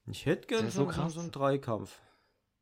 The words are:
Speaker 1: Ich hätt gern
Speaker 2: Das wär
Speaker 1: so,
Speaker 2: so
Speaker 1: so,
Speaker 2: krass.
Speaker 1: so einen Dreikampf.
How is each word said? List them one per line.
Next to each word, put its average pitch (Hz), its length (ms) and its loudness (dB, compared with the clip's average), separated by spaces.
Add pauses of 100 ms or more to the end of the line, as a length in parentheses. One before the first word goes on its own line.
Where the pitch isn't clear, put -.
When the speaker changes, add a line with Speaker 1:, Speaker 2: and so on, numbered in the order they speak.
Speaker 1:
Ich 107 200 -8
hätt 160 220 2
gern 226 160 2
Speaker 2:
Das 180 120 -2
wär - 80 4
Speaker 1:
so, 180 60 0
Speaker 2:
so - 0 -
Speaker 1:
so, 160 120 -2
Speaker 2:
krass. 165 120 -2
Speaker 1:
so 165 60 -8
einen 170 100 -6
Dreikampf. 135 680 0 (600)